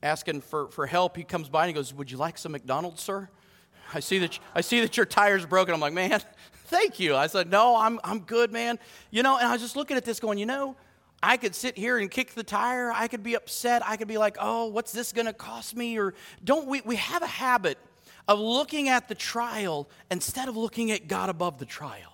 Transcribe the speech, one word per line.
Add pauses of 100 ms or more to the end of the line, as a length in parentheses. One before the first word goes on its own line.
asking
for,
for
help,
he
comes
by
and
he
goes,
"Would
you
like
some
McDonald's,
sir? (640)
I
see
that
y-, (100)
I
see
that
your
tire's
broken."
I'm
like,
"Man, (240)
<laughs> (120)
thank
you."
I
said,
"No,
I'm,
I'm
good,
man." (320)
You
know,
and
I
was
just
looking
at
this
going,
"You
know, (460)
I
could
sit
here
and
kick
the
tire.
I
could
be
upset.
I
could
be
like,
'Oh,
what's
this
gonna
cost
me?'"
Or (280)
don't
we,
we
have
a
habit (520)
of
looking
at
the
trial (200)
instead
of
looking
at
God
above
the
trial.